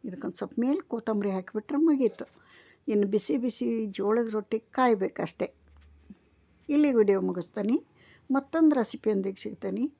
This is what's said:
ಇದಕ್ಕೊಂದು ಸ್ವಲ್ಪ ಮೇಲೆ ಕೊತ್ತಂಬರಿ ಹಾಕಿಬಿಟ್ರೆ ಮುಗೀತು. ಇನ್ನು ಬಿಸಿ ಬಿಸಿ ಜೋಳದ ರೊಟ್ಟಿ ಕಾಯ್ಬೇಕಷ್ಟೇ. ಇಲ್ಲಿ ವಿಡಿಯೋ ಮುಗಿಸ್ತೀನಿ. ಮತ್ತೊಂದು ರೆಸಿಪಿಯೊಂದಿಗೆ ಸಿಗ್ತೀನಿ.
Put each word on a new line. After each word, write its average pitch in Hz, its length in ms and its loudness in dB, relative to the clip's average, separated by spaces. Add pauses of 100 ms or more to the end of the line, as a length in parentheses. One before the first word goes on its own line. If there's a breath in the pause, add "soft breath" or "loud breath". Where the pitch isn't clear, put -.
ಇದಕ್ಕೊಂದು 185 320 -10
ಸ್ವಲ್ಪ - 260 -8
ಮೇಲೆ 294 160 0 (120)
ಕೊತ್ತಂಬರಿ 214 420 -2
ಹಾಕಿಬಿಟ್ರೆ 214 500 -6
ಮುಗೀತು. 269 420 2 (680 soft breath)
ಇನ್ನು 202 200 4
ಬಿಸಿ 269 300 0
ಬಿಸಿ 247 240 -4 (320)
ಜೋಳದ 220 280 0 (100)
ರೊಟ್ಟಿ 214 220 -4 (200)
ಕಾಯ್ಬೇಕಷ್ಟೇ. 190 720 0 (1200)
ಇಲ್ಲಿ 294 240 4
ವಿಡಿಯೋ 196 320 4
ಮುಗಿಸ್ತೀನಿ. 202 480 -2 (580 soft breath)
ಮತ್ತೊಂದು 302 460 4
ರೆಸಿಪಿಯೊಂದಿಗೆ 196 640 -2
ಸಿಗ್ತೀನಿ. 214 400 -4 (140)